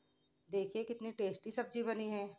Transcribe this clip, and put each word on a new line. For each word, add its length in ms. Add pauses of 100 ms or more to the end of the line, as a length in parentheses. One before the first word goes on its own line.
(480)
देखिए 360
कितनी 280
टेस्टी 400
सब्ज़ी 320
बनी 260
है। 180 (100)